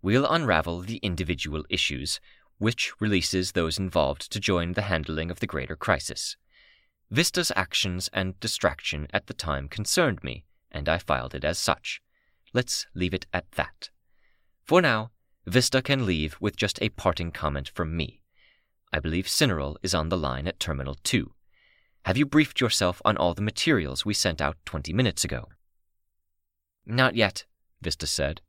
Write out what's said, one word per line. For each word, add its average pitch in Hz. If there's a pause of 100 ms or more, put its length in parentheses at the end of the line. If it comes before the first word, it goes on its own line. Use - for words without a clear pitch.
We'll 113
unravel 90
the 101
individual 78
issues, - (360)
which -
releases 92
those 80
involved 82
to 104
join 87
the 104
handling 82
of -
the 117
greater 71
crisis. - (760)
Vista's 170
actions 90
and 92
distraction 76
at -
the -
time 69
concerned 107
me, - (260)
and 73
I 80
filed 65
it 67
as 85
such. - (540)
Let's -
leave 90
it -
at 90
that. - (760)
For 170
now, 117 (360)
Vista 127
can 135
leave 78
with 104
just -
a 110
parting 85
comment 71
from 82
me. - (680)
I 80
believe 82
Cineral 76
is 92
on 80
the 92
line 69
at -
Terminal 69
two. - (720)
Have 95
you 143
briefed 147
yourself 104
on 107
all 87
the 101
materials 104
we 104
sent 82
out 73
twenty 80
minutes 110
ago?" - (1400)
"Not 120
yet," 107 (360)
Vista 78
said. 76